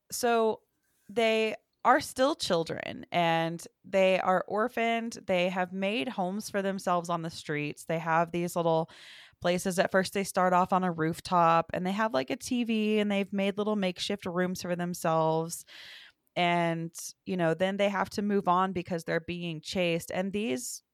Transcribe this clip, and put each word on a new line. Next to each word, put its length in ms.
so 520
they 460
are 160
still 340
children, 760
and 540
they 340
are 280
orphaned. 800
They 220
have 240
made 360
homes 400
for 120
themselves 480
on 120
the 80
streets. 560
They 140
have 320
these 240
little 340
places. 380
At 120
first, 220
they 120
start 280
off 200
on 100
a 80
rooftop, 840
and 120
they 80
have, 200
like, 160
a 60
T 300
V, 340
and 120
they've 220
made 240
little 200
makeshift 480
rooms 360
for 140
themselves. 880
And, 580
you 120
know, 160
then 240
they 120
have 220
to 100
move 260
on 260
because 320
they're 160
being 400
chased. 500
And 220
these 500